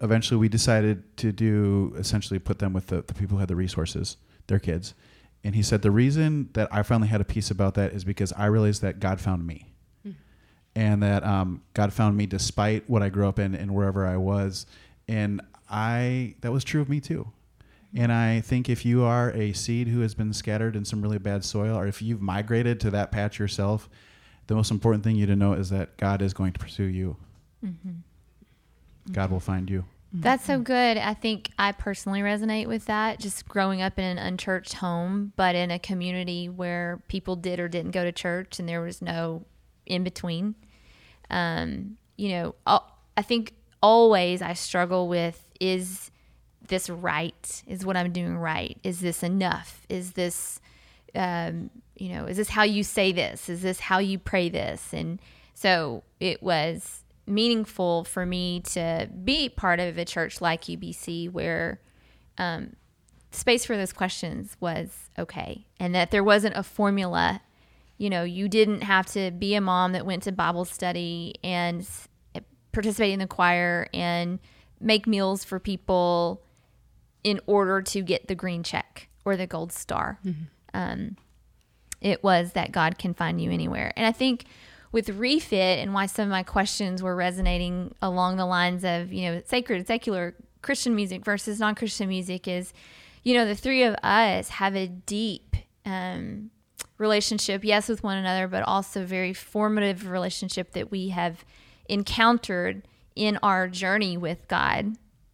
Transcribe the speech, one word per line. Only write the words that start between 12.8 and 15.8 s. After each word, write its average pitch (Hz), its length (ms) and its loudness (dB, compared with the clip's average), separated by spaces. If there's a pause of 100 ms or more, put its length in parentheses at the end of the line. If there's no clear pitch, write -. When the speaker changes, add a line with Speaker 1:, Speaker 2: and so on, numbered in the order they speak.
Speaker 1:
what 113 100 4
I 101 80 2
grew 98 200 2
up 95 100 0
in 98 160 0
and 98 200 -4
wherever 98 340 2
I 92 80 0
was. 98 500 0 (400)
And 104 340 0 (300)
I, 120 680 0